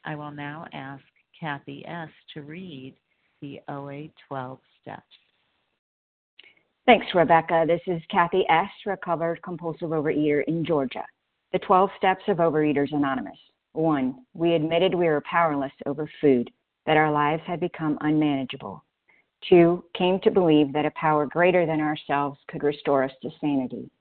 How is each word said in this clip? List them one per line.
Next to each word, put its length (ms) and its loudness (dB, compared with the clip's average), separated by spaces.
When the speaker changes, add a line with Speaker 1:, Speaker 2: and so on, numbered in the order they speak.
Speaker 1:
I 80 -8
will 160 -12
now 420 -12
ask 320 -16
Kathy 480 -10
S. 220 -12
to 80 -14
read 500 -16
the 260 -14
O 220 -12
A 220 -14
twelve 320 -10
steps. 220 -18
Speaker 2:
Thanks, 300 6
Rebecca. 500 4
This 220 0
is 240 -4
Kathy 360 2
S., 220 2
recovered 560 -4
compulsive 480 -8
overeater 580 0
in 160 -2
Georgia. 400 -2
The 40 0
twelve 400 4
steps 300 0
of 100 0
Overeaters 560 2
Anonymous. 460 -4
One, 500 -2
we 180 2
admitted 400 2
we 140 2
were 200 0
powerless 460 0
over 200 -6
food, 300 4
that 120 4
our 140 4
lives 360 0
had 120 -6
become 420 -4
unmanageable. 840 -2
Two, 340 6
came 220 0
to 100 2
believe 440 4
that 120 0
a 60 -2
power 340 0
greater 400 2
than 160 -2
ourselves 560 -4
could 140 -10
restore 420 0
us 80 -4
to 80 -8
sanity. 480 -4